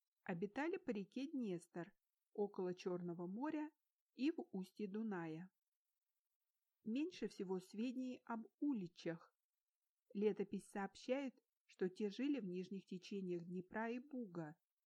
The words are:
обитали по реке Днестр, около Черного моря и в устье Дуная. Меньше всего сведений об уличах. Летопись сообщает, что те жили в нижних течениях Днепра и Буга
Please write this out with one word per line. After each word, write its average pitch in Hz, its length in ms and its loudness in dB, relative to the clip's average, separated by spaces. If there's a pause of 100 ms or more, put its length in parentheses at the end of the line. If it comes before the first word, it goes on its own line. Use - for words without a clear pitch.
(240)
обитали 208 540 0
по - 140 -2
реке 214 360 -2
Днестр, 185 640 -2 (420)
около 196 400 2
Черного 175 540 0
моря 294 420 0 (460)
и 277 160 6
в - 200 -4
устье 196 360 -4
Дуная. 185 640 -2 (1400)
Меньше 262 420 0
всего 185 320 0
сведений 247 680 -2
об 233 220 -4 (120)
уличах. 185 760 0 (800)
Летопись 202 560 4
сообщает, 247 640 -2 (320)
что - 240 0
те 208 200 2
жили 269 300 2
в 214 60 -2
нижних 180 400 -2
течениях 180 600 -2
Днепра 185 440 -2
и 247 100 0
Буга 185 560 -4 (300)